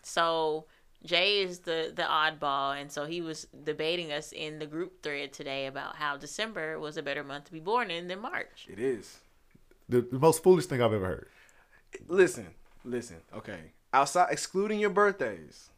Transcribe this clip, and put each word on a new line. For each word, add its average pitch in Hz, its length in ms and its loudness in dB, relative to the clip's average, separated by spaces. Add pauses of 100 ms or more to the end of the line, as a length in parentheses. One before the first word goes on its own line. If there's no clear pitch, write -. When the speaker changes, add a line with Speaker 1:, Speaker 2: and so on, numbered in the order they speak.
Speaker 1:
So 160 600 0 (400)
Jay 185 360 4
is 180 180 -4
the, 165 360 -2
the 170 80 -2
oddball, 147 760 2
and 143 120 -12
so 147 140 -4
he 170 160 -4
was 160 260 -8 (160)
debating 156 480 -2
us 151 220 -6
in 151 260 -8
the 151 80 -6
group 170 340 -8
thread 143 300 -6
today 139 360 -6
about 139 280 -8
how 147 220 -2
December 160 640 -6
was 151 180 -8
a 160 40 -6
better 143 220 -4
month 143 220 -12
to - 80 -20
be 160 80 -12
born 214 300 0
in 175 180 -6
than 185 100 -6
March. - 500 -8
Speaker 2:
It 190 100 -14
is. 120 400 -4 (680)
Speaker 3:
The, 123 140 4
the 127 180 -4
most 160 240 6
foolish 185 220 8
thing 127 160 0
I've 113 120 6
ever 95 120 0
heard. - 220 -4 (840)
Speaker 2:
Listen, 165 380 6 (360)
listen. 120 340 -8 (160)
Okay, 90 380 -14 (220)
outside, 226 380 4
excluding 208 480 -2
your 208 100 2
birthdays 143 880 0